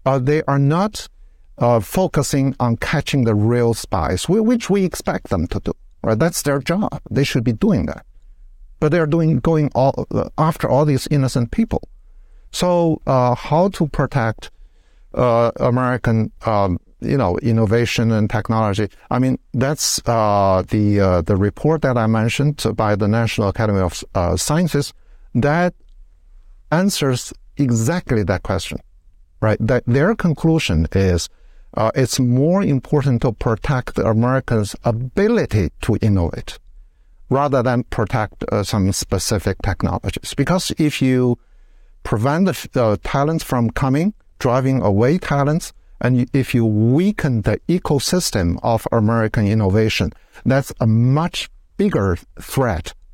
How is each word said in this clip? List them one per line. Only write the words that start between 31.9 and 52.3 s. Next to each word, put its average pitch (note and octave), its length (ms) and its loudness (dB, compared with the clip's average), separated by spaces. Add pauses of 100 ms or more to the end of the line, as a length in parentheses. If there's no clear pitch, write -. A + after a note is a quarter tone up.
it's C3 240 0
more C3+ 440 2
important C3+ 600 0
to B2+ 100 0
protect - 640 -2
Americans' A#2 760 0 (100)
ability B2+ 840 0 (120)
to G#2+ 180 0
innovate - 580 0 (720)
rather C3+ 340 2
than B2 220 0
protect, - 680 -4
uh, G#2 120 0
some G2 300 0
specific - 680 -4
technologies. - 720 -4
Because F3 460 -2
if D3+ 240 0
you B2+ 360 2 (640)
prevent C#3 420 0
the E3+ 60 0
f-, - 220 -12
uh, A2 300 2
talents D3+ 400 -2
from A#2+ 240 0
coming, C#3+ 460 -2 (240)
driving C3 420 0
away A2+ 380 2
talents, D3 560 -2 (260)
and B2+ 160 2
y-, B2 160 0
if C3 220 0
you A#2 100 2
weaken A#2+ 800 2
the G#2+ 260 0
ecosystem C#3+ 920 0
of A2+ 300 -2
American A2 540 2
innovation, G#2+ 640 0 (360)
that's C3 340 0
a B2 60 2
much B2+ 640 2 (260)
bigger A2 400 0 (240)